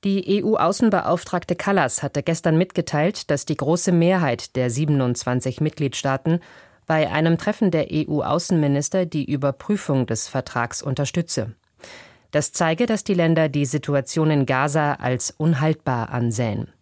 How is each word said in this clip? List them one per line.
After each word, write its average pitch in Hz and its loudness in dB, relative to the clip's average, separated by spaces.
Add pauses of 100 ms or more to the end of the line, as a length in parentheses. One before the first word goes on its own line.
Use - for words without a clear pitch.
Die 196 0
E-U-Außenbeauftragte 185 0
Kallas 185 0
hatte 143 -2
gestern 160 2
mitgeteilt, 165 0
dass - 0
die 151 -4
große 170 0
Mehrheit 170 2
der 127 0
siebenundzwanzig 127 0
Mitgliedstaaten 151 -2 (460)
bei 156 2
einem 160 2
Treffen 208 0
der 156 0
E-U-Außenminister 151 0
die 156 -4
Überprüfung 139 -2
des - -4
Vertrags - -4
unterstütze. 139 -4 (760)
Das 147 0
zeige, 165 0
dass 220 -2
die 202 0
Länder 165 4
die 143 0
Situation 147 0
in 143 2
Gaza 143 0
als 127 -2
unhaltbar 151 0
ansähen. 117 -2 (140)